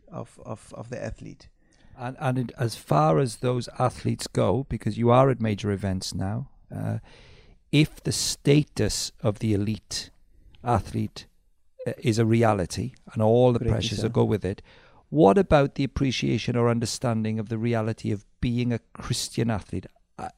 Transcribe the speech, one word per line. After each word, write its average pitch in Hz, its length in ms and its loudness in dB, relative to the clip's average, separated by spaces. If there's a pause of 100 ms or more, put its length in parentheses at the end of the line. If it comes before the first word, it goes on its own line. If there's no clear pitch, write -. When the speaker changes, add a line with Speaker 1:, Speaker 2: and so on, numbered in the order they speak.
Speaker 1:
of, 120 360 -14
of, - 320 -14
of 117 140 -14
the 120 120 -10
athlete. - 460 -12 (480)
Speaker 2:
And, 131 240 -10
and 127 180 0
it, 123 200 -4
as 120 180 -4
far 151 440 4
as 127 160 -2
those 123 320 -2 (100)
athletes - 480 -2
go, 117 420 0
because 110 300 -4
you 117 120 4
are 131 200 8
at 120 100 -2
major 107 300 0
events 95 440 -2
now, 107 360 -6 (240)
uh, 107 240 -4 (760)
if 151 300 2
the - 100 -2
status - 1000 0 (100)
of 104 160 0
the 110 160 0
elite 104 560 -6 (520)
athlete, 110 640 -2 (600)
uh, 117 120 -4
is 110 200 0
a 117 80 4
reality 110 640 2 (200)
and 110 100 -2
all 120 300 6
the 117 80 0
Speaker 1:
Correct, 113 120 0
Speaker 2:
pressures 110 260 -2
Speaker 1:
sir. - 60 -2
Speaker 2:
that 120 80 -2
go 117 120 2
with 110 200 0
it, 92 160 -4 (500)
what 185 280 6
about 151 380 2
the 139 80 -2
appreciation 127 720 -2
or 120 120 2
understanding 113 720 -2
of 107 100 -6
the 113 100 -4
reality 113 520 -2
of 101 140 -4 (160)
being 120 320 0
a 113 80 -2 (140)
Christian - 560 -4
athlete? 95 360 -6 (320)
Uh, - 200 -10